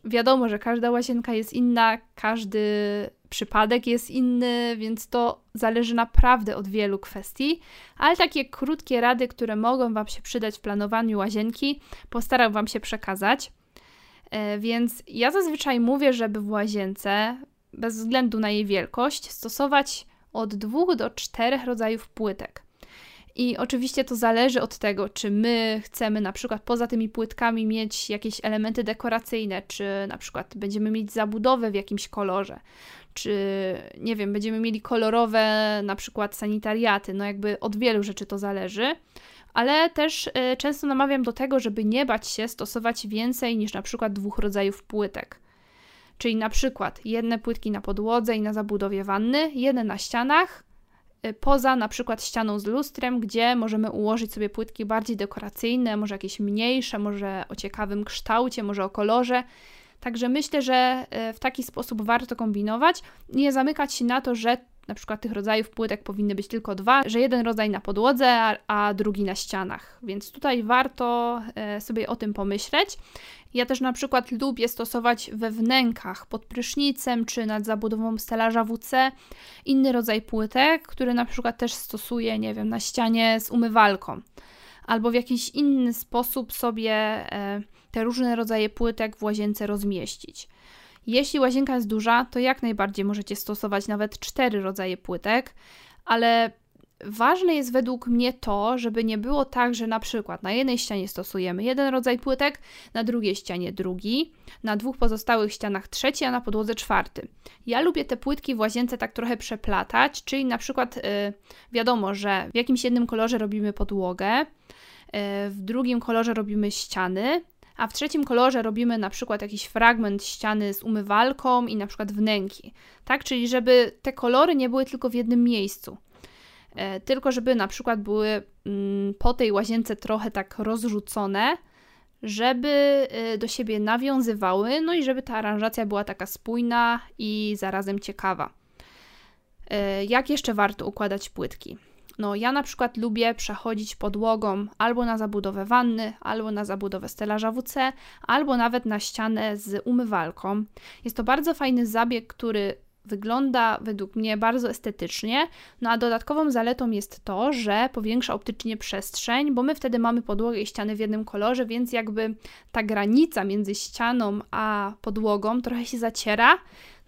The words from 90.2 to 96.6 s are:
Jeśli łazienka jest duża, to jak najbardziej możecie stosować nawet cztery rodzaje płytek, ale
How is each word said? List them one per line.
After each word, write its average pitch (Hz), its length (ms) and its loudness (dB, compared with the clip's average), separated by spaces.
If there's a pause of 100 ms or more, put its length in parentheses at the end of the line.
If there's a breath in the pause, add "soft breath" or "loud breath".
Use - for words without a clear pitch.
Jeśli 277 320 2
łazienka 262 360 4
jest 233 120 0
duża, 233 380 2
to - 140 -4
jak 254 240 0
najbardziej 202 420 0
możecie 202 300 -2
stosować 202 520 -4
nawet 214 320 -2
cztery 233 420 0
rodzaje 190 360 -4
płytek, 208 580 -2 (500 loud breath)
ale 233 460 4 (540)